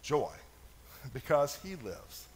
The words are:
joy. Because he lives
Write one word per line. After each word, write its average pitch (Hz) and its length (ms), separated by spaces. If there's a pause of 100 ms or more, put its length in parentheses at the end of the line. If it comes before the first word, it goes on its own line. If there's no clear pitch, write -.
joy. 135 300 (800)
Because 143 480
he 190 140
lives 104 500 (100)